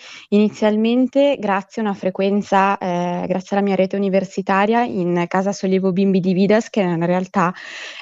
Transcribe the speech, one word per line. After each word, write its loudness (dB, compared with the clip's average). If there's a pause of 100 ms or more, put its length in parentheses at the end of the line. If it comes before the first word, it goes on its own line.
(300)
inizialmente 2
grazie -4
a -2
una -2
frequenza, 0
eh, -2
grazie -4
alla 0
mia 0
rete 2
universitaria 0
in 0
Casa -2
Sollievo 0
Bimbi 2
di 0
Vidas, 2
che -2
è 0
una -2
realtà, 0 (480)